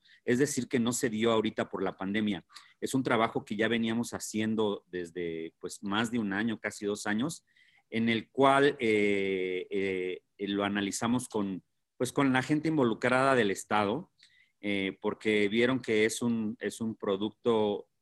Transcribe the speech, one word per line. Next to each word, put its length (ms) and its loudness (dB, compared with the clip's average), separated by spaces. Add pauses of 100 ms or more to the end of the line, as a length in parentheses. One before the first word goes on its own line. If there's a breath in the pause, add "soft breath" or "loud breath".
(240 soft breath)
es 140 2
decir, 300 0
que 100 0
no 140 0
se 180 -2
dio 220 2
ahorita 360 0
por 140 -8
la 140 -4
pandemia. 500 -2 (340 loud breath)
Es 140 -4
un 80 0
trabajo 420 0
que 120 -8
ya 100 2
veníamos 480 0
haciendo 720 -2
desde, 720 -8
pues, 240 -12
más 300 0
de 80 0
un 120 -2
año, 280 -2
casi 260 -8
dos 220 -4
años, 360 -2 (460 soft breath)
en 180 -2
el 220 -2
cual, 480 4
eh, 920 0
eh, 760 -4
lo 160 -2
analizamos 640 -2
con, 360 -4 (320)
pues, 160 -2
con 200 2
la 100 2
gente 260 0
involucrada 640 2
del 160 4
Estado, 640 -2 (480 soft breath)
eh, 420 -2
porque 460 0
vieron 340 2
que 220 2
es 180 -2
un, 380 -2
es 200 -6
un 140 -4
producto 960 0 (140)